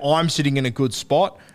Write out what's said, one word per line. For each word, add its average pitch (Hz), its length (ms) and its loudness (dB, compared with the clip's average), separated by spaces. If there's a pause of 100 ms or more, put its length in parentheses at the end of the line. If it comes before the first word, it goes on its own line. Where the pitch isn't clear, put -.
I'm 160 280 2
sitting 143 260 0
in 135 100 0
a 120 40 -2
good 127 240 -2
spot. - 440 -2 (160)